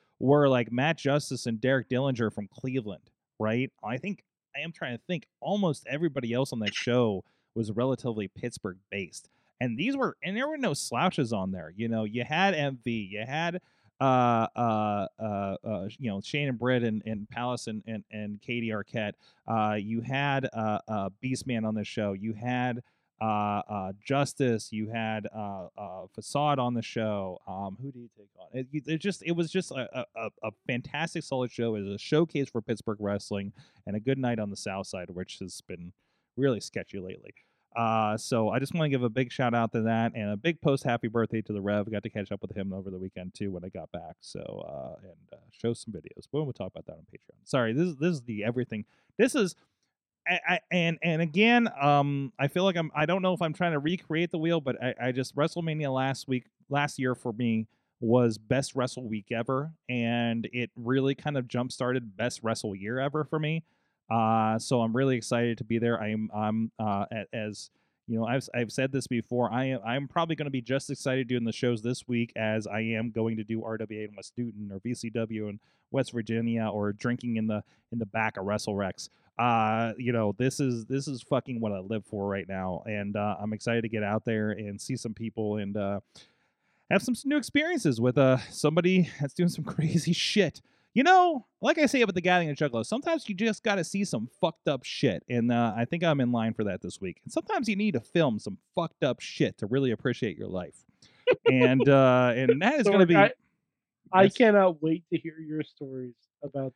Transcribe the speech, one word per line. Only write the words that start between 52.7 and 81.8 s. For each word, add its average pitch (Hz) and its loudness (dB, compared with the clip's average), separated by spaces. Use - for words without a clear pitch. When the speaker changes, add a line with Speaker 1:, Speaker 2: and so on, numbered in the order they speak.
Speaker 1:
I'm, 160 -2
I 151 2
don't 180 0
know 185 2
if 175 -2
I'm 156 0
trying 175 0
to 147 0
recreate 165 0
the 175 -2
wheel, 165 2
but 131 -2
I, 127 -2
I 127 2
just, 127 -2
WrestleMania 156 0
last 131 -2
week, 127 0
last 143 0
year 127 0
for 117 -6
me 110 0
was 117 4
best 123 -6
Wrestle 127 -4
Week 107 -6
ever, 131 -2
and 117 0
it 120 -4
really 131 2
kind 147 -4
of 123 -4
jump-started 123 -2
best 120 -2
Wrestle 110 -2
Year 107 -6
ever 143 -2
for 156 -4
me. 156 -2
Uh, 110 4
so 120 2
I'm 113 0
really 131 2
excited 120 0
to 117 -10
be 113 0
there. 117 2
I 107 -2
am, 107 -2
I'm, 110 0
uh, 101 0
a-, 107 -8
as, 107 -8
you 113 -2
know, 113 -2
I've, 127 0
I've 120 -2
said 135 -2
this 135 -2
before. 120 0
I 127 0
am, 127 -2
I'm 135 -2
probably 165 0
gonna 147 -4
be 131 -2
just 131 -2
excited 131 -2
doing 120 0
the 113 0
shows 120 0
this 123 -4
week 117 0
as 110 -2
I 104 -4
am 113 -2
going 113 -2
to 110 -6
do 110 -4
R 110 -6
W 107 -8
A 107 -6
in 104 -14
West 98 -18
Newton 107 -8
or 98 -10
V 120 -6
C 117 -8
W 110 -4
in 104 -10
West 131 0
Virginia 117 0
or 104 0
drinking 120 -2
in 110 0
the, 107 -2
in 117 -6
the 113 -2
back 110 -2
of 98 -6
Wrestle 104 -2
Rex. 98 -4
Uh, 113 2
you 123 -2
know, 107 2
this 131 0
is, 120 0
this 135 -4
is 131 -8
fucking 123 -2
what 107 -2
I 98 -4
live 98 -4